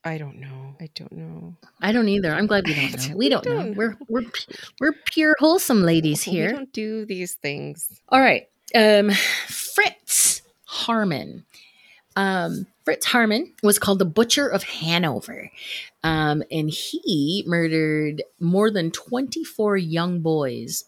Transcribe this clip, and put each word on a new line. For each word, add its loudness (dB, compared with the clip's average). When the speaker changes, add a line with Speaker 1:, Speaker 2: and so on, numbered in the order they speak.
Speaker 1:
I -6
don't -12
know. -16
I -12
don't -16
know. -14
Speaker 2:
I 0
don't 2
either. 2
I'm 0
glad 2
we 0
Speaker 1:
<laughs> -2
Speaker 2:
don't -4
know. -8
Speaker 1:
We -
Speaker 2:
We 2
don't 2
Speaker 1:
don't -2
Speaker 2:
know. -8
We're, -2
Speaker 1:
know. -14
Speaker 2:
we're -2
pu-, -10
we're 2
pure 4
wholesome 4
ladies 2
Speaker 1:
We -4
Speaker 2:
here. 0
Speaker 1:
don't -10
do -6
these -8
things. -8
Speaker 2:
All 6
right. 4
Um, 6
Fritz 0
Harmon. -2
Um, -2
Fritz -2
Harmon 2
was 4
called 2
the 4
Butcher 2
of 0
Hanover. -4
Um, 0
and -2
he -2
murdered 0
more 2
than -2
twenty-four -4
young -2
boys -2